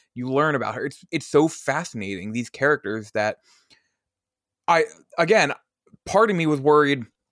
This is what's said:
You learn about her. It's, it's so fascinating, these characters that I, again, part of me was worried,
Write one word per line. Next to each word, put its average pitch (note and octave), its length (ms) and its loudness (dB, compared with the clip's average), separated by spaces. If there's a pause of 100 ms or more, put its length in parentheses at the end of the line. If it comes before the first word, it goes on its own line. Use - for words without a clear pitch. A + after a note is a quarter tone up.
(140)
You B2 140 -10
learn C#3+ 260 0
about G#2+ 200 -4
her. - 100 -8
It's, - 260 -12
it's D#3 160 -6
so D#3 220 4
fascinating, G#2+ 840 -8
these A#2 180 -6
characters A2 640 -2
that G#2+ 260 -4 (1300)
I, E3 160 4 (320)
again, E3+ 360 2 (520)
part G#3+ 260 2
of F#3+ 60 0
me E3 100 0
was D3+ 140 0
worried, C#3+ 440 4 (280)